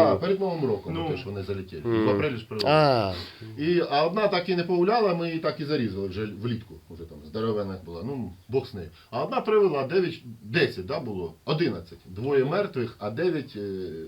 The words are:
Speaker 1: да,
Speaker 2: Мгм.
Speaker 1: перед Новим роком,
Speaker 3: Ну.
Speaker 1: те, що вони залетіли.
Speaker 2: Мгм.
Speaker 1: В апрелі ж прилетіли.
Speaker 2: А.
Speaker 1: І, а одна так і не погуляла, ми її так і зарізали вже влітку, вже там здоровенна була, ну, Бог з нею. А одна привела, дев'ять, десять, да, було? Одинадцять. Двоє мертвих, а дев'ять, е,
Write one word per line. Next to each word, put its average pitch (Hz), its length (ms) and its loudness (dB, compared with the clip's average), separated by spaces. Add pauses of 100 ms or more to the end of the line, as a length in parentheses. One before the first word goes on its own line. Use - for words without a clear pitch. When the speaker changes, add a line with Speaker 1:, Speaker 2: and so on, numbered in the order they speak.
Speaker 1:
да, 143 60 6
Speaker 2:
Мгм. - 80 2
Speaker 1:
перед 190 200 2
Новим 170 260 0
роком, 107 280 -2
Speaker 3:
Ну. - 160 -2
Speaker 1:
те, 143 80 -2
що 98 120 -10
вони 98 140 -6
залетіли. 95 420 -8
Speaker 2:
Мгм. 113 200 2
Speaker 1:
В 107 40 4
апрелі 104 280 2
ж 113 80 -10
прилетіли. 110 280 0
Speaker 2:
А. 127 400 4 (440)
Speaker 1:
І, 165 320 2
а 147 180 4
одна 202 200 2
так 180 220 0
і 185 60 2
не 175 80 2
погуляла, 185 520 4
ми 170 120 -2
її 165 120 -2
так 156 200 -2
і 156 60 -6
зарізали 107 420 -2
вже 98 180 -4 (160)
влітку, 113 340 -6 (140)
вже 85 140 -14
там 76 220 -16
здоровенна 104 500 -2 (100)
була, 85 200 -10
ну, 120 280 -6 (140)
Бог 127 200 0
з - 60 -18
нею. 85 160 -10 (220)
А 123 120 -2
одна 240 180 -2
привела, 196 460 4
дев'ять, 175 340 0 (220)
десять, 113 420 0
да, 98 140 -2
було? 92 340 -6 (120)
Одинадцять. 143 600 -2
Двоє 127 400 2
мертвих, 160 540 -2
а 107 100 -4
дев'ять, 151 460 -2
е, 95 340 -6 (180)